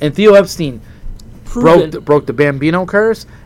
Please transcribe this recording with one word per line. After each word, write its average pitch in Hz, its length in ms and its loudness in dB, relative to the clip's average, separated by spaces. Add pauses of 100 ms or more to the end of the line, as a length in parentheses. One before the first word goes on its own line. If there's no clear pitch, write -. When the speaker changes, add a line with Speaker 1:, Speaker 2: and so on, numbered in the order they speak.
Speaker 1:
And 151 120 -4
Theo 202 200 4
Epstein 170 480 0 (640)
Speaker 2:
Proven. 175 320 2
Speaker 1:
broke 156 140 0
the, 175 100 -12
broke 143 240 0
the 139 80 -4
Bambino 147 500 -2
curse 214 400 -2 (220)